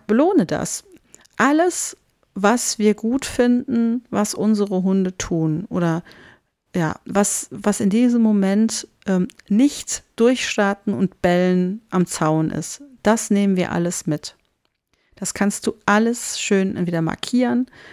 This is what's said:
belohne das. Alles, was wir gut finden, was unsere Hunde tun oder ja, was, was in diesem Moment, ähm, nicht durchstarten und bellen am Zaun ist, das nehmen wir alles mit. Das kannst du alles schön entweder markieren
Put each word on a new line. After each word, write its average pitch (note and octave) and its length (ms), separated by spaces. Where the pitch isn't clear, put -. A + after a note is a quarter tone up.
belohne C4+ 380
das. - 380
Alles, D#4 580
was G3+ 440
wir G#3+ 160
gut A3+ 320
finden, A#3+ 840
was G#3 240
unsere G3+ 500
Hunde F#3+ 340
tun D#3+ 520
oder E3+ 340
ja, E3 200
was, - 460
was G#3 300
in G3+ 80
diesem A#3+ 320
Moment, G#3 640
ähm, F#3 220
nicht - 540
durchstarten G#3+ 800
und - 280
bellen F3+ 680
am F3+ 160
Zaun D#3 440
ist, - 320
das A3+ 260
nehmen G3+ 280
wir F3+ 140
alles E3+ 360
mit. - 280
Das - 180
kannst - 340
du A3+ 60
alles A3+ 540
schön F#3+ 380
entweder E3+ 240
markieren A#3+ 640